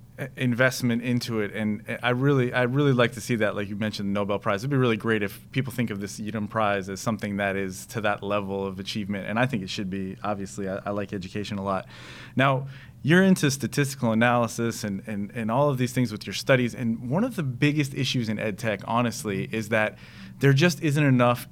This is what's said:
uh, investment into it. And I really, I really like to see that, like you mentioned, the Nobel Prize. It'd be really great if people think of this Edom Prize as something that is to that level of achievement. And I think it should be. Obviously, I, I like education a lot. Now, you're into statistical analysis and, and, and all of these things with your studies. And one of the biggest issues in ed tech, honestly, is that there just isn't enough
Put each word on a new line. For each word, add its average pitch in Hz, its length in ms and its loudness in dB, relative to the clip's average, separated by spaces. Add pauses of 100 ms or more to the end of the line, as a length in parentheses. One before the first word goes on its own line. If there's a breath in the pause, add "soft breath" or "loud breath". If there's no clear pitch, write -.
(200)
uh, 98 160 -8
investment 123 680 2
into 120 400 -2
it. 101 120 -2
And 107 500 -4
I 123 80 2
really, 127 420 2
I 123 100 2
really 139 300 4
like 120 200 4
to 107 80 -10
see 123 160 0
that, 104 180 2
like 101 120 -4
you 104 80 -8
mentioned, 104 340 -2
the 98 40 0
Nobel 101 240 0
Prize. 101 240 0
It'd 131 80 -4
be 143 80 2
really 120 200 4
great 110 260 0
if 98 160 -4 (120)
people 127 220 -2
think 117 160 -2
of 101 100 -4
this 98 200 -8
Edom 104 280 -4
Prize 101 400 0
as 98 140 -8
something 104 360 -2
that 98 180 0
is 95 320 -4
to 113 140 -6
that 104 200 0
level 98 440 -2
of 95 140 -6
achievement. 101 480 -6
And 107 120 -2
I 127 80 4
think 113 160 -4
it 92 60 -8
should 98 200 -6
be. 95 340 -6
Obviously, 98 460 -6
I, 95 160 -6
I 104 60 -4
like 101 220 -6
education 101 440 -6
a 95 60 -6
lot. 98 240 -2 (480 loud breath)
Now, 135 320 2 (340 loud breath)
you're 175 220 8
into 185 260 6
statistical 135 600 0
analysis 117 720 2
and, 98 240 -4
and, 101 240 -6
and 110 180 -4
all 143 200 4
of 135 80 0
these 123 160 -2
things 123 180 0
with 107 160 -8
your 98 60 -6
studies. 123 420 2
And 113 340 -2
one 170 140 0
of 254 120 -4
the 170 80 -2
biggest 139 520 0
issues 135 340 -2
in 107 100 -2
ed 104 180 -4
tech, 104 280 -2
honestly, 110 640 -2
is 110 180 -4
that 107 280 0 (420 loud breath)
there 139 140 6
just 170 280 4
isn't 151 220 2
enough 123 480 4